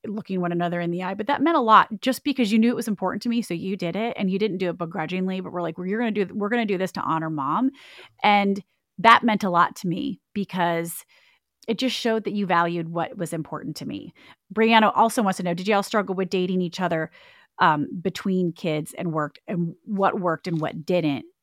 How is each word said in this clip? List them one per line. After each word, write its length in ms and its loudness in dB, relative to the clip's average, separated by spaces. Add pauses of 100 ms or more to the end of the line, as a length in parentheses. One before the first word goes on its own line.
looking 340 -6
one 120 -2
another 280 -2
in 100 -4
the 120 -4
eye, 120 -6
but 120 -6
that 160 0
meant 140 4
a 40 4
lot 280 8 (120)
just 220 -2
because 300 0
you 60 4
knew 120 4
it 60 -2
was 120 -6
important 340 -4
to 60 -4
me. 140 0
So 120 -6
you 220 -6
did 200 -4
it, 200 -4
and 140 -2
you 80 -2
didn't 200 0
do 120 0
it 80 -8
begrudgingly, 640 -4
but 120 -10
we're 100 -4
like, 140 -4
"Well, 100 -8
you're 120 -2
gonna 140 0
do, 200 -2
we're 160 -4
gonna 160 0
do 140 0
this 140 -2
to 80 -8
honor 300 -2
Mom." 400 0 (520)
And 400 4 (360)
that 260 8
meant 180 2
a 80 0
lot 260 4
to 120 -6
me 320 -4 (120)
because 720 -2 (600)
it 120 -2
just 180 -2
showed 280 0
that 100 -4
you 120 0
valued 440 2
what 260 -4
was 160 -6
important 440 -8
to 100 -10
me. 280 -10 (400)
Brianna 400 6
also 280 2
wants 160 0
to 40 -6
know, 120 0
did 120 -6
y'all 160 2
struggle 320 -2
with 140 -2
dating 320 0
each 180 -4
other, 320 0 (480)
um, 300 4 (140)
between 500 0
kids 400 -4
and 200 -6
work, 240 -4 (120)
and 260 -2 (100)
what 360 0
worked 260 -2
and 140 -2
what 240 -6
didn't? 400 0 (180)